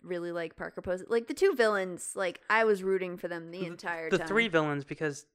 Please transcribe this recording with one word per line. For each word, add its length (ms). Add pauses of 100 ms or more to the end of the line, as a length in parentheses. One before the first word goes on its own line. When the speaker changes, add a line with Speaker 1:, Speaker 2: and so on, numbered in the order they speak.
Speaker 1:
really 280
like 260
Parker 260
Posey. 260
Like, 180
the 80
two 200
villains, 600
like, 340
I 160
was 200
rooting 320
for 120
them 220
the 100
Speaker 2:
The, 60
Speaker 1:
entire 440
Speaker 2:
the 80
Speaker 1:
time. 100
Speaker 2:
three 200
villains, 360
because 500